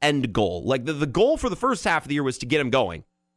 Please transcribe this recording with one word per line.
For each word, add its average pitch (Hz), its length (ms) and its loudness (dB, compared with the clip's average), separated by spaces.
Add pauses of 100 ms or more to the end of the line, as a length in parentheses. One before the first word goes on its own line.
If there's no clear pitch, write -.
end 139 300 2
goal? 90 300 0
Like, 120 220 -2
the, 156 80 -2
the 147 140 -2
goal 226 300 2
for 254 120 -2
the 170 60 -4
first 247 280 -2
half 170 200 0
of 135 60 -10
the 143 40 -4
year 147 100 0
was 131 140 -2
to - 80 -10
get 147 160 2
him 131 80 -2
going, 104 360 0 (320)